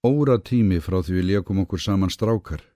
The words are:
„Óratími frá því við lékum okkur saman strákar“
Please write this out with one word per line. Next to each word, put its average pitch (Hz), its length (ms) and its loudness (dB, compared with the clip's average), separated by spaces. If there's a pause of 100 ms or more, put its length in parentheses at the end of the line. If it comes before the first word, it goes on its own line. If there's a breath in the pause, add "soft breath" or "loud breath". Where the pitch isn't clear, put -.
„Óratími 123 760 2
frá 92 180 -2
því 90 160 -4
við 92 140 0
lékum 98 320 0
okkur 87 180 -6
saman 95 280 0
strákar“ 107 520 -4 (140)